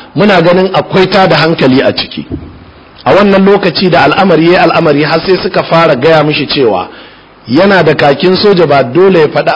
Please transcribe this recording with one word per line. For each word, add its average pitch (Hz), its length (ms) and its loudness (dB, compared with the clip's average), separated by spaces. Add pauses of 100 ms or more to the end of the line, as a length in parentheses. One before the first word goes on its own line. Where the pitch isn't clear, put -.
(160)
muna 185 260 2
ganin 180 320 0
akwai 185 340 -2
ta 190 200 0
da 165 80 0
hankali 151 460 0
a 113 100 0
ciki. - 340 -10 (800)
A 131 120 0
wannan 196 300 2
lokaci 196 440 0
da 160 140 2
al'amari 165 500 0
ya 180 100 0
al'amari, 160 400 0
har 156 220 -2
sai 190 180 0
suka 175 200 -4
fara 165 320 0
gaya 151 280 2
mishi 147 240 -2
cewa 104 400 -2 (600)
yana 180 360 2
da 151 120 0
kakin 156 400 0
soja, 180 320 2
ba 139 160 2
dole 175 360 2
ya 151 80 2
faɗi 151 280 -4